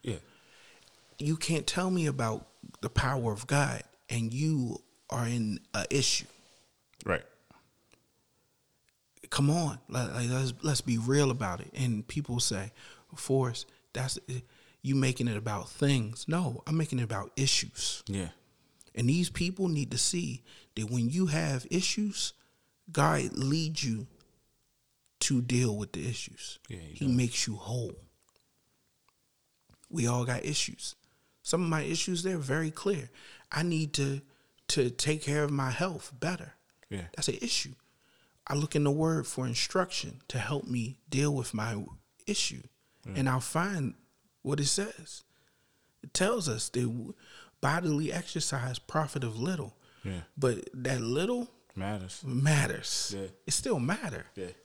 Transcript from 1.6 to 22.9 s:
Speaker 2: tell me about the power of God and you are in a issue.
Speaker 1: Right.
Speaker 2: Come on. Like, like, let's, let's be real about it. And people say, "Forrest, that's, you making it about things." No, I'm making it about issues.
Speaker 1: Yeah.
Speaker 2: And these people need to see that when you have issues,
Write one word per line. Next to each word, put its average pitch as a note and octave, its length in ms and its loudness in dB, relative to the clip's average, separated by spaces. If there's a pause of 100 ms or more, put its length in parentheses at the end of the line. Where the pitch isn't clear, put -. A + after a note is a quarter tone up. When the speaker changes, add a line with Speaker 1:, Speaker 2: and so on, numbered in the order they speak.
Speaker 2:
tell F#3 240 0
me F3+ 180 2
about A#2+ 400 0 (340)
the - 80 -2
power B2 420 2
of G#2 160 -6
God C3+ 360 2 (260)
and A2+ 240 -2
you C#3+ 480 0 (280)
are A#2+ 180 0
in A2 320 0 (140)
a G#2 160 0
issue. - 360 2 (800)
Speaker 1:
Right. F2+ 180 0 (2000)
Speaker 2:
Come C#3 200 4
on. D#3+ 380 2
Like, A#2+ 260 -2
like, A#2+ 160 0
let's, B2+ 320 0
let's D3 200 2
be A#2 160 2
real C3 340 6
about F#2+ 300 -2
it. - 120 -12
And A#2+ 340 0
people C3 320 -2
say, G#2 320 0 (440)
"Forrest, C3 500 2 (280)
that's, C3 260 -2 (640)
you C3+ 140 2
making C3 320 4
it A2 100 0
about G#2+ 320 -4
things." C3 580 2
No, D3+ 400 0
I'm D#3 100 0
making D3+ 220 0
it A#2+ 40 2
about G#2 340 -4
issues. - 680 0
Speaker 1:
Yeah. F#2+ 220 -2 (680)
Speaker 2:
And A#2 140 2
these E3+ 200 4
people F#3 400 0
need D3+ 220 0
to B2+ 60 -2
see D#3 460 0 (320)
that A2 160 -2
when A#2+ 180 2
you F3+ 180 2
have D3 440 0
issues, G3 600 0 (580)